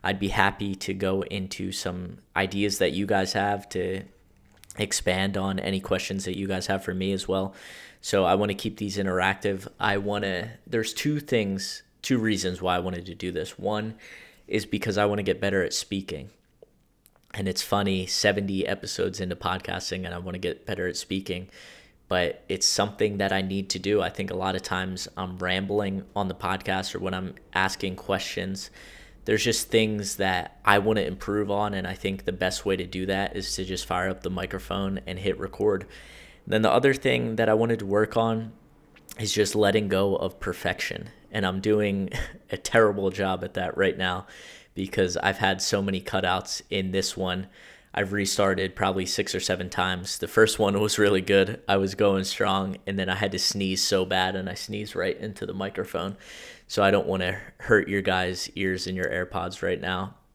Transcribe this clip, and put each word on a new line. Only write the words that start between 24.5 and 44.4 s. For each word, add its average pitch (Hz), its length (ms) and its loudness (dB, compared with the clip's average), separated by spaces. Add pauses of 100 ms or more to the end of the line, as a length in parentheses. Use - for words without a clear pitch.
of 92 80 -2
times 92 540 -4
I'm 92 220 -6
rambling 95 680 0 (100)
on 101 140 0
the 92 60 -4
podcast 95 600 -2
or 92 60 -4
when 92 140 -4
I'm 92 200 -6 (200)
asking 95 420 0
questions, 95 760 -4 (540)
there's 110 180 2
just - 260 0
things 107 480 2
that 92 480 -2
I 101 140 8
wanna 104 220 2
improve 101 500 -2
on, 101 220 0
and 92 160 -4
I 92 60 -6
think 98 300 -4
the - 60 0
best 92 360 -2
way 95 100 2
to 90 80 -4
do 92 220 -4
that 98 280 0
is - 220 -6
to 95 80 -4
just 92 220 -6
fire 92 240 0
up 92 120 -6
the 90 80 -4
microphone 95 760 -4
and 92 120 -8
hit 95 220 -2
record. 98 460 0 (600)
Then 107 140 2
the 110 100 6
other 135 220 6
thing 120 440 0
that 113 120 4
I 107 60 6
wanted 117 240 2
to 104 80 -6
work 104 320 2
on 113 340 0 (680)
is 107 140 -2
just 101 240 2
letting 104 320 4
go 98 260 4
of - 240 -2
perfection. - 720 -4 (240)
And 101 140 0
I'm 95 140 0
doing 101 500 2 (200)
<laughs> - 200 -20
a 101 80 -6
terrible 101 520 4
job 95 320 -2
at 90 120 -8
that 90 240 -2
right 95 180 4
now 92 300 -2 (480)